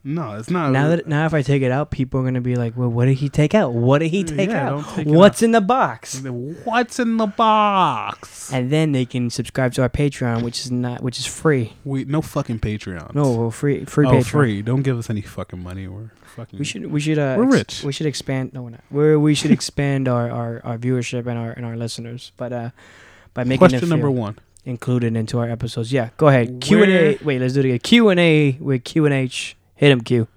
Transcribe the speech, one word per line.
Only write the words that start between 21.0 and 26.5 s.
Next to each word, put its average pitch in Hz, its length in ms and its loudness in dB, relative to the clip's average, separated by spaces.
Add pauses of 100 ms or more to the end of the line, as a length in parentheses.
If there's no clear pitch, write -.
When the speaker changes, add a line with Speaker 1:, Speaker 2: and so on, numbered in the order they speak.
Speaker 2:
and 120 120 -6
our, 117 120 -6
and 120 160 -10
our 117 100 -8
listeners, 117 600 -10
but, 123 160 -8
uh, 117 180 -6 (640)
by 127 100 -4
making 127 140 0
Speaker 1:
Question 131 220 6
Speaker 2:
them 175 100 -2
Speaker 1:
number 147 180 2
Speaker 2:
feel 135 140 0
Speaker 1:
one. 104 160 -8 (260)
Speaker 2:
included 123 520 -2
into 113 220 -2
our 117 120 -2
episodes. 117 420 -6
Yeah, 123 240 -2
go 156 120 4
ahead. 123 340 2